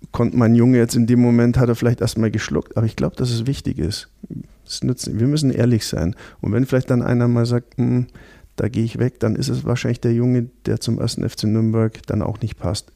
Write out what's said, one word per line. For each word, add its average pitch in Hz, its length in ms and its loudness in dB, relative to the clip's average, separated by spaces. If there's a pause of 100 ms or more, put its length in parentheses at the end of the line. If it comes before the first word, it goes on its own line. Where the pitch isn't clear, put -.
(100)
„Konnte - 260 -2
mein 117 180 6
Junge 123 240 6
jetzt 117 180 2
in 117 100 4
dem 120 140 4
Moment, 120 360 4
hat 127 120 4
er 117 80 0
vielleicht 120 240 0
erstmal 110 320 0
geschluckt.“ - 440 -4
Aber 113 100 0
ich 110 100 -4
glaub, 131 200 -4
dass 127 140 -2
es 117 160 -2
wichtig 139 320 -4
ist. - 320 -6 (540)
Es - 200 -10
nützt, 127 340 -4
wir 117 80 2
müssen 147 240 2
ehrlich 117 360 2
sein. 85 280 -2 (280)
Und 95 100 -2
wenn 123 140 0
vielleicht 131 240 -2
dann 120 120 2
einer 120 240 0
mal 120 200 2
sagt, 120 320 -4
„Mm, 123 240 0 (540)
da - 120 -2
gehe 110 160 -2
ich 113 140 -6
weg“, 120 220 -2
dann 110 160 0
ist 131 120 -2
es 123 160 -4
wahrscheinlich 120 360 -2
der 120 120 0
Junge, 120 380 2 (160)
der 110 140 -2
zum - 180 -2
ersten - 240 -4
F - 140 -4
C - 100 -2
Nürnberg 110 600 0
dann 104 160 -2
auch 104 180 -4
nicht - 180 -6
passt. - 380 -6